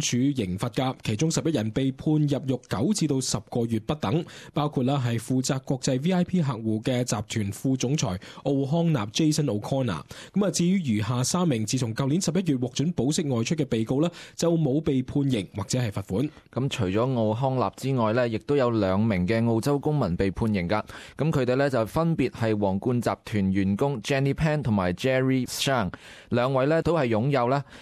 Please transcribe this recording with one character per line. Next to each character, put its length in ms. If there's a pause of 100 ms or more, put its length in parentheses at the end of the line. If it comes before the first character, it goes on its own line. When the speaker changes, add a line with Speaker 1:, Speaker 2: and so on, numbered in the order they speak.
Speaker 1:
處 160
刑 400
罰 140
㗎， 320
其 120
中 160
十 140
一 60
人 200
被 200
判 240
入 120
獄 400
九 260
至 140
到 140
十 160 (120)
個 160
月 160
不 140
等， 300 (280)
包 140
括 160
啦 220
係 140
負 220
責 220
國 160
際 240
V 80
I 120
P 180
客 120
戶 280
嘅 220
集 120 (140)
團 220
副 260
總 180
裁 220 (260)
奧 240
康 240
納 200
Jason 340
O'Connor。 560 (320)
噉 140
啊， 40
至 140
於 140
餘 240
下 200
三 240
名 160
自 140
從 160
舊 140
年 120
十 120
一 180
月 80
獲 160
准 200
保 120
釋 300
外 80
出 120
嘅 100
被 200
告 160
呢， 80 (260)
就 220
冇 240
被 220
判 260
刑 260
或 100
者 120
係 140
罰 160
款。 220 (220)
Speaker 2:
咁 180
除 160
咗 280
奧 220
康 220
納 180
之 200
外 180
呢， 140
亦 120
都 160
有 160
兩 280
名 280
嘅 200
澳 140
洲 160
公 220
民 160
被 160
判 200
刑 160
㗎。 160 (320)
咁 160
佢 140
哋 100
呢， 140
就 160
分 320
別 140
係 280
皇 200
冠 200
集 100 (140)
團 280
員 240
工 260
Jenny 320
Pan 300
同 100
埋 200
Jerry 520
Shang， 460 (380)
兩 240
位 120
呢， 160
都 140
係 140
擁 200
有 200
呢， 140 (180)